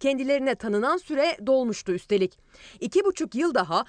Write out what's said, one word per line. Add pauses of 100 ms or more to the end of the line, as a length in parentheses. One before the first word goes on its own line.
kendilerine
tanınan
süre (100)
dolmuştu
üstelik. (420)
İki
buçuk
yıl
daha